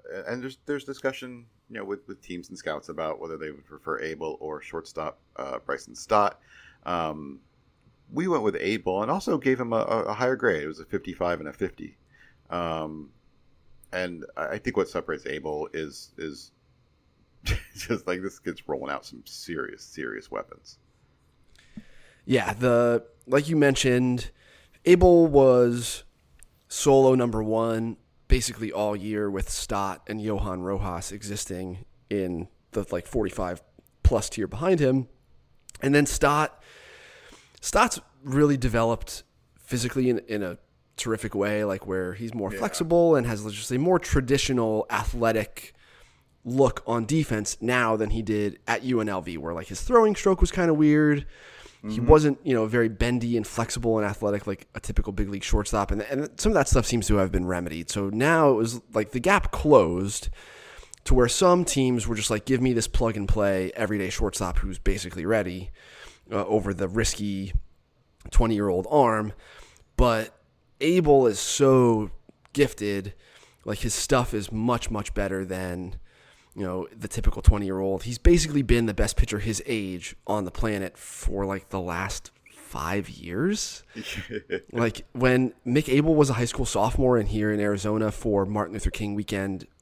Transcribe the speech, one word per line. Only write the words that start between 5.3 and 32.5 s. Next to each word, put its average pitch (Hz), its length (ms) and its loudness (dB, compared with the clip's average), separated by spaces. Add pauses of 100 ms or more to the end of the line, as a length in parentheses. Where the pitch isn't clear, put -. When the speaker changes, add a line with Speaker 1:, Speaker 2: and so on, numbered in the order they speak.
Speaker 1:
uh, 67 220 -8
Bryson - 360 -10
Stott. - 440 0 (460)
Um, 78 540 -6 (720)
we 170 160 -6
went 156 160 0
with 104 160 0
Abel 95 420 -2
and 110 80 -2
also 175 280 -2
gave 131 220 0
him 120 120 -6
a, 113 60 0
a, 110 280 -2
a 107 80 -4
higher 123 220 -2
grade. 90 280 0
It 76 40 -8
was 80 120 -10
a 80 60 -18
fifty-five 87 540 -4
and 76 80 -12
a 71 60 -14
fifty. - 420 -8 (540)
Um, 80 600 -8 (840)
and 90 320 -8 (100)
I, 76 120 -6
I 85 100 -8
think 120 200 -8
what 95 120 0
separates 80 380 -8
Abel 76 460 -8
is, 78 440 -10
is 78 340 -12 (920)
<laughs> - 300 -4
just, - 320 -8
like, 92 140 -4
this 95 180 -10
kid's - 280 -10
rolling 67 240 -6
out 69 140 -8
some 62 200 -20
serious, - 580 -10
serious 57 480 -12
weapons. - 480 -14 (1500)
Speaker 2:
Yeah, 104 280 0
the, 120 500 2 (240)
like 143 200 2
you 160 80 0
mentioned, 127 760 2 (540)
Abel 175 420 8
was 123 760 4 (640)
solo 135 480 6
number 117 280 0
one 113 540 -2 (300)
basically 113 440 -2
all 104 240 -2
year 104 340 -4
with 98 200 -6
Stott 98 580 -6
and 107 140 -8
Johan 101 400 -4
Rojas 95 500 -6
existing 95 760 -10 (240)
in 90 380 -4 (240)